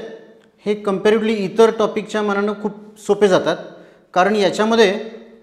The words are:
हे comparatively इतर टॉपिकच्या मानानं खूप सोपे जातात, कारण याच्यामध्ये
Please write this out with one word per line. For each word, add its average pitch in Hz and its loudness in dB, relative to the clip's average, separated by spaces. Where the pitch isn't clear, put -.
हे 208 -4
comparatively 214 0
इतर 214 2
टॉपिकच्या 214 -4
मानानं 202 -2
खूप 208 -4
सोपे 208 4
जातात, 160 2
कारण 202 2
याच्यामध्ये 214 2